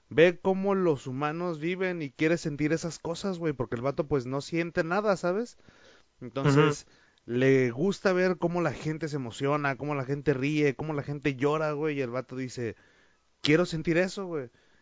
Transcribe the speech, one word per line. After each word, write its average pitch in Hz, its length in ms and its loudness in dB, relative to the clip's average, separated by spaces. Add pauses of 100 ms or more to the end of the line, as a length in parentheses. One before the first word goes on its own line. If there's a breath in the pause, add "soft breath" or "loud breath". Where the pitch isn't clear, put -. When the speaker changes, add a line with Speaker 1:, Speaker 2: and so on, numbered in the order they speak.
Speaker 1:
ve 170 320 6
cómo 190 340 0
los 170 320 2
humanos 151 520 -4
viven 180 440 -4
y 139 80 -8
quiere 160 280 2
sentir 151 340 -2
esas 165 260 -4
cosas, 170 400 -4
güey, 165 140 -2
porque 120 240 -4
el 120 60 -6
vato, 139 260 -2
pues, 135 180 0
no 135 140 -4
siente 165 440 -2
nada, 196 320 0
¿sabes? 190 420 -4 (600 soft breath)
Entonces, 139 680 2
Speaker 2:
Ujú. - 0 - (380)
Speaker 1:
le 131 440 4
gusta 185 420 0
ver 180 260 2
cómo 175 240 0
la 151 100 0
gente 156 360 -6
se 147 80 -6
emociona, 139 600 -2
cómo 147 180 -4
la 135 100 -2
gente 143 300 0
ríe, 143 420 2
cómo 151 180 -6
la 143 80 -4
gente 143 340 -4
llora, 151 360 0
güey, 147 260 -2
y 135 40 0
el 120 80 -2
vato 127 260 -6
dice, 123 400 -6 (680)
"Quiero 160 240 4
sentir 160 320 -2
eso, 190 280 -2
güey". 147 240 -8 (320)